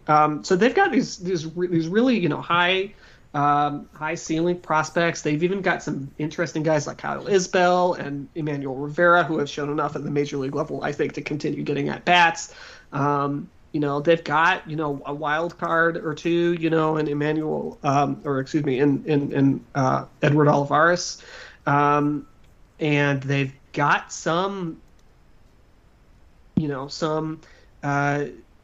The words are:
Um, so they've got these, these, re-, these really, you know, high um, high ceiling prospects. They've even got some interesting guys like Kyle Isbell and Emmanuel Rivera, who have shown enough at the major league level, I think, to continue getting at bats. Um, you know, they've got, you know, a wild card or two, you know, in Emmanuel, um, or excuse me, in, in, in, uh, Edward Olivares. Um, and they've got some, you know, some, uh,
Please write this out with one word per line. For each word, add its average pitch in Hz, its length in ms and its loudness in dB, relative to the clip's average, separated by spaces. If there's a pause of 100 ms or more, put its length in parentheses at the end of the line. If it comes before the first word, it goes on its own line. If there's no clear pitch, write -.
Um, 151 360 4
so 185 140 2
they've 240 180 4
got 392 160 2
these, 214 280 -2
these, 175 260 -4
re-, 175 220 -4
these 165 200 0
really, 220 320 2
you 170 80 0
know, 139 140 -2
high 180 540 0 (380)
um, 147 600 0
high 156 220 -6
ceiling 165 440 -2
prospects. 165 600 -2
They've 151 220 -2
even 190 180 0
got 170 220 -2
some 139 340 -6
interesting 156 460 -4
guys 156 240 0
like 135 100 -12
Kyle 139 280 -8
Isbell 180 720 2
and 139 380 -8
Emmanuel 143 400 -4
Rivera, 170 480 4
who 156 140 -2
have 143 120 -2
shown 147 200 -6
enough 147 260 -2
at 143 80 -6
the 147 80 -6
major 143 260 -2
league 139 180 -4
level, 151 280 -4
I 147 80 -2
think, 143 220 -4
to 147 80 -8
continue 147 420 -4
getting 147 260 -2
at - 160 -6
bats. 175 480 4 (380)
Um, 143 580 -2 (220)
you 151 80 -4
know, 143 200 0
they've 165 240 2
got, 165 440 0
you 151 80 -8
know, 147 300 -4
a 143 80 -8
wild 156 460 -4
card 165 380 2
or 160 180 -4
two, 170 380 0
you 160 180 0
know, 156 260 2
in 151 100 0
Emmanuel, 151 760 -2
um, 143 400 2
or 139 160 -2
excuse 143 260 -2
me, 131 140 0
in, 143 260 2
in, 143 260 0
in, 135 340 2 (100)
uh, 135 300 0 (180)
Edward 147 240 6
Olivares. 151 760 2 (440)
Um, 147 580 2 (540)
and 143 420 2
they've 135 320 -2 (200)
got - 380 0
some, 180 680 -4 (1700)
you 156 120 0
know, 139 200 -6
some, 156 540 -4 (420)
uh, 143 420 0 (380)